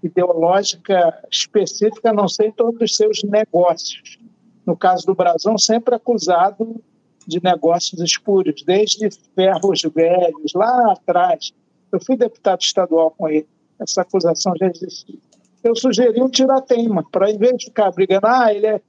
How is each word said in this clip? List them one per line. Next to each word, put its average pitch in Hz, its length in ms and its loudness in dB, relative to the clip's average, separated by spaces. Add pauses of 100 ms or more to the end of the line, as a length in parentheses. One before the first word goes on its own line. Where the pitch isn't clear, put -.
ideológica 180 1300 0
específica, - 800 -2
a - 20 0
não 202 160 2
ser 214 180 0
em 220 60 -4
torno 233 260 -2
dos 214 160 -2
seus 214 300 0
negócios. 196 920 -2 (460)
No 170 120 -2
caso 185 300 0
do 190 80 2
Brazão, 185 440 0
sempre 226 380 0
acusado 220 840 -2 (460)
de 170 160 -6
negócios 170 580 0
espúrios, 175 640 -2
desde 214 440 0 (260)
ferros 185 480 0 (120)
velhos, 165 600 0
lá 226 380 2
atrás. 175 600 -2 (400)
Eu 190 120 -2
fui 254 120 -2
deputado 214 440 -2
estadual 160 520 0
com 165 160 -6
ele, 156 180 -2 (320)
essa 196 240 -4
acusação 180 540 -2
já 185 100 -2
existia. - 520 -10 (440)
Eu 233 140 0
sugeri 233 440 2
um 262 80 2
tirateima, 254 840 0
pra, 196 200 0
em 214 80 -4
vez 247 200 2
de - 80 -12
ficar 202 260 0
brigando, 190 340 0
"Ah, 240 260 4
ele 208 140 -2
é 214 220 0